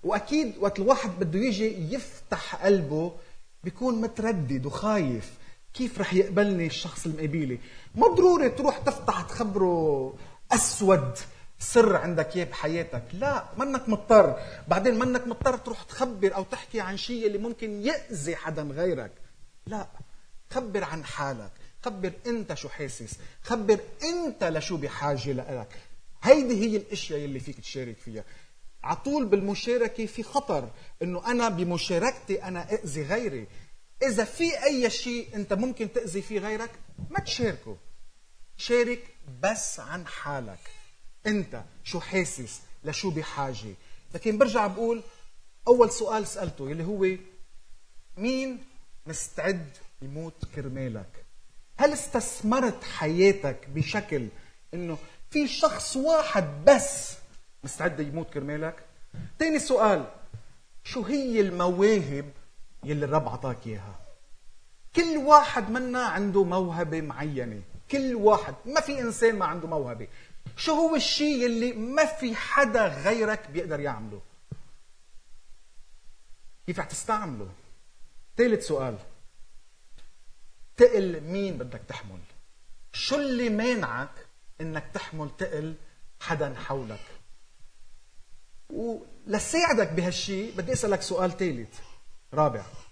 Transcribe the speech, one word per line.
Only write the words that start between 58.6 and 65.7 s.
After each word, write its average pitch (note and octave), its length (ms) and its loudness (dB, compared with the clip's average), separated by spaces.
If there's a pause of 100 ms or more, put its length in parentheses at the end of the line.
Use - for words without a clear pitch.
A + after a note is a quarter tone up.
تاني D#4 200 4
سؤال، G#3 520 4 (720)
شو A#3+ 200 -4
هي B3 380 2
المواهب F3 880 2 (520)
يلي D3 220 0
الرب D3 240 2
عطاك B2 380 -6
إياها؟ G2+ 320 -10 (960)
كل E4 220 4
واحد C#4 520 8
منا B3 340 -2